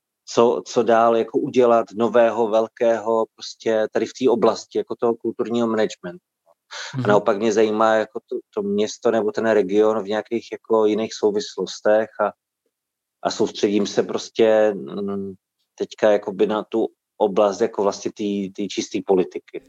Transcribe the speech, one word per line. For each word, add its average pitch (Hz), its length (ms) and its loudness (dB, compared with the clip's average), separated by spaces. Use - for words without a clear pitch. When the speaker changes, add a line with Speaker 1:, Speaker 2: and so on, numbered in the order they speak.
Speaker 1:
co, 117 400 2
co - 180 -2
dál 117 340 4
jako 113 200 -2
udělat 117 480 2
nového, 113 520 2
velkého 110 800 0
prostě 110 560 -4
tady 110 140 -2
v - 140 -10
té 127 100 2
oblasti, 110 480 0
jako 107 180 -6
toho 117 200 0
kulturního 117 520 -4
managementu. 107 580 -4
Speaker 2:
Mhm. 127 100 -4
Speaker 1:
A - 20 -2
naopak 104 300 4
mě 107 160 0
zajímá 110 420 4
jako 110 240 -2
to, - 160 -12
to 107 80 -4
město 104 500 -2
nebo 107 200 0
ten 110 180 -2
region 107 540 2
v 95 40 -14
nějakých 107 440 -6
jako 110 340 0
jiných 107 280 0
souvislostech 107 960 -2
a, 101 100 0
a 95 80 -2
soustředím 104 560 -2
se 113 160 -2
prostě, 107 680 0
mm, 98 600 -8
teďka - 360 0
jakoby 104 360 0
na 104 160 -2
tu 113 240 -2
oblast 101 440 2
jako 110 220 -2
vlastně 98 280 -2
té, - 120 -10
té 101 120 -6
čisté 98 380 -6
politiky. - 640 -2